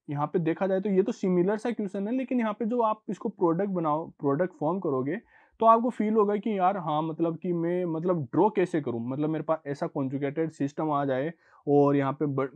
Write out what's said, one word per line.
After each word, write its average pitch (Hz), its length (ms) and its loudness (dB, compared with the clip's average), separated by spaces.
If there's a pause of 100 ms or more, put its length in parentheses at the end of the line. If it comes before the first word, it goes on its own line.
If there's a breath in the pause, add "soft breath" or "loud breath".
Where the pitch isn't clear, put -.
(100)
यहाँ 147 160 -2
पे 165 140 -2
देखा 165 260 0
जाए 190 140 0
तो 202 100 -2
ये 190 120 4
तो 220 100 -2
सिमिलर 185 460 2
सा 240 120 -4
क्वेश्चन 202 380 -4
है, 247 80 -2
लेकिन 254 240 -2
यहाँ 220 120 0
पे 233 120 -6
जो 240 180 0
आप 214 260 -2
इसको 220 200 -6
प्रोडक्ट 185 420 0
बनाओ, 165 400 -2
प्रोडक्ट 147 500 -2
फॉर्म 170 200 -2
करोगे 143 400 -2 (400 soft breath)
तो 226 60 4
आपको 233 240 6
फील 214 240 0
होगा 208 220 4
कि 202 220 -2
यार 202 200 2
हाँ, 156 240 -2
मतलब 165 360 -2
कि 180 140 -4
मैं, 175 340 0
मतलब 165 380 0
ड्रॉ 165 260 2
कैसे 175 300 0
करूँ, 117 280 -4
मतलब 147 220 -2
मेरे 156 140 -4
पास 160 220 -2
ऐसा 143 200 -6
कॉन्जुगेटेड 143 640 -4
सिस्टम 151 380 -4
आ 143 140 0
जाए। 139 280 -2 (340 soft breath)
और 143 300 6
यहाँ 135 160 2
पे 151 140 -2
ब-, 135 300 -2